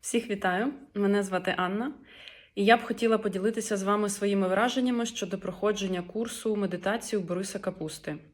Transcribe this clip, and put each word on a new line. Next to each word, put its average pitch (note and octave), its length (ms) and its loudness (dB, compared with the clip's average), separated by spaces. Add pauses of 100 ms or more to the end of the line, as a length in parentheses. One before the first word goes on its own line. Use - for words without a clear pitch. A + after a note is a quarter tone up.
Всіх - 260 -2
вітаю, G3+ 440 0 (200)
мене G3+ 300 2
звати F#3 340 0
Анна, G3+ 360 0 (640)
і G3+ 100 2
я A3+ 120 10
б A#3 60 0
хотіла A3+ 340 2
поділитися G#3 600 0
з F#3+ 60 -2
вами G#3 260 2
своїми G3+ 380 2
враженнями A#3+ 580 2
щодо G3 320 -6
проходження F#3 640 -2
курсу A3 540 -4
медитації G3+ 680 -2
у F3 40 -4
Бориса F#3 340 -4
Капусти. D#3 560 -6 (180)